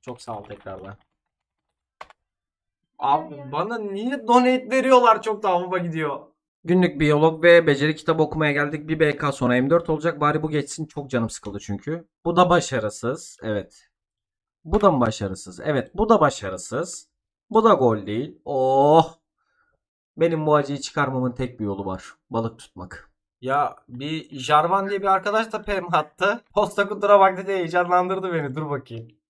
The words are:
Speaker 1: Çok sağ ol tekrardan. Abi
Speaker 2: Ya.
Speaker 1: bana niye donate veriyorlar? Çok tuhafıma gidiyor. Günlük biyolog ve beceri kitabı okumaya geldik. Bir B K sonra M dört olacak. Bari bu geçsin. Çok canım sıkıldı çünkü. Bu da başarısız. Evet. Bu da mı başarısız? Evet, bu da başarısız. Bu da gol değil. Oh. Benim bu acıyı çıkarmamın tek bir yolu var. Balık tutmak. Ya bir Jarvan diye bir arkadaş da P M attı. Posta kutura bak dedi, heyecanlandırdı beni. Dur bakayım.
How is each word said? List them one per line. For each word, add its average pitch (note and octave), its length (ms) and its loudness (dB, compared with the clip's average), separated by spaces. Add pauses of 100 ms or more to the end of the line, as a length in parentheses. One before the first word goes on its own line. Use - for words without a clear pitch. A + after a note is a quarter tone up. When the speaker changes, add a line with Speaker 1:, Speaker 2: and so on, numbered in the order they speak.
Speaker 1:
Çok B2 220 -16
sağ A2 180 -12
ol G2+ 40 -18
tekrardan. G2 520 -16 (2000)
Abi D3+ 360 -2
Speaker 2:
Ya. C#3 180 -14
Speaker 1:
bana G3+ 260 -4
niye G#3+ 480 -6
donate B3 440 4
veriyorlar? B3 520 6
Çok G#3+ 200 -6
tuhafıma F3+ 360 0
gidiyor. D#3+ 480 -6 (380)
Günlük E3 360 2
biyolog D#3 440 4
ve E3+ 220 8
beceri D3 300 2
kitabı D#3+ 260 0
okumaya D3+ 300 0
geldik. D3 360 -4
Bir D#3 120 -2
B D3 160 2
K D3 160 -4
sonra B2 220 0
M C3 160 2
dört E3+ 200 2
olacak. D3+ 300 -2
Bari D3 220 0
bu D#3 80 -4
geçsin. D3+ 360 -6
Çok C#3 240 -14
canım A2+ 200 0
sıkıldı G2+ 300 -12
çünkü. D3+ 480 -8 (160)
Bu E3+ 120 0
da F3+ 140 4
başarısız. A#2+ 920 -2
Evet. G#2 480 -8 (760)
Bu F#3 160 0
da G3 100 6
mı C#3+ 100 0
başarısız? G2 600 -4
Evet, C#3 340 -2
bu G#3+ 140 -2
da A3 120 4
başarısız. - 880 -4 (420)
Bu A3 140 2
da A3 100 6
gol G#2+ 320 0
değil. A2+ 380 -8
Oh. C#3 800 2 (960)
Benim D#3+ 300 0
bu D3+ 80 2
acıyı C#3+ 260 0
çıkarmamın C3 520 -4
tek B2 280 -8
bir A2 40 -6
yolu G2 220 -6
var. F#2 280 -10 (160)
Balık A2+ 280 -6
tutmak. - 520 -18 (300)
Ya C#3 360 -2 (120)
bir C#3+ 500 -10
Jarvan E3 520 2
diye G3+ 100 -4
bir G3+ 60 -4
arkadaş G#3 460 0
da G#3 100 -8
P G3+ 180 -4
M F3 120 -10
attı. G3+ 520 -2 (100)
Posta G3+ 340 0
kutura G3+ 320 4
bak F#3+ 180 4
dedi, G3 140 -6
heyecanlandırdı F3+ 800 0
beni. C#3+ 220 -4
Dur D3+ 160 -8
bakayım. A#2 380 -10 (220)